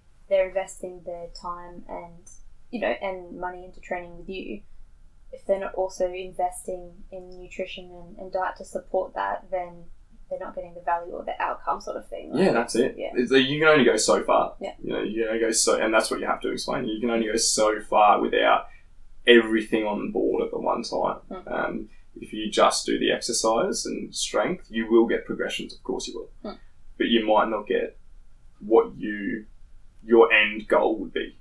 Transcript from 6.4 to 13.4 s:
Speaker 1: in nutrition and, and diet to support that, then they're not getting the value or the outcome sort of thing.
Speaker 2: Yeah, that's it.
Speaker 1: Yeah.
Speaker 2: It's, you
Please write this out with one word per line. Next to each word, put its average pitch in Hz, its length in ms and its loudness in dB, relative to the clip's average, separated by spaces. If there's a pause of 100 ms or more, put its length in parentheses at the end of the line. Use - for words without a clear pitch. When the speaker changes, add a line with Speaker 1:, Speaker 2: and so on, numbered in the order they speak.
Speaker 1:
in 180 260 -14
nutrition 180 540 -10
and, 175 260 -18
and 190 140 -12
diet 185 240 -2
to 196 80 -16
support - 500 -4
that, 196 380 -4
then 175 320 -6 (440)
they're 180 120 -8
not - 160 -12
getting 175 180 -10
the - 60 -14
value 170 320 -2
or - 120 -8
the - 160 -6
outcome - 400 -4
sort - 160 -10
of - 120 -12
thing. - 280 -10
Speaker 2:
Yeah, 165 160 6
that's 117 220 0
it. 123 220 2
Speaker 1:
Yeah. - 180 -8
Speaker 2:
It's, 120 160 2
you 135 300 4